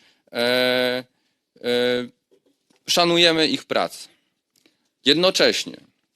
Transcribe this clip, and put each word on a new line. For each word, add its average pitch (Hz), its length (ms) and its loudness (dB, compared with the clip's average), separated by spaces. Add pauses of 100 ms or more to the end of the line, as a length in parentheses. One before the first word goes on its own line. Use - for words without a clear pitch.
(320)
e, - 40 -14
e, 127 680 0 (1800)
szanujemy 170 640 2
ich 131 160 -4
pracę. - 440 -4 (960)
Jednocześnie 156 720 0 (400)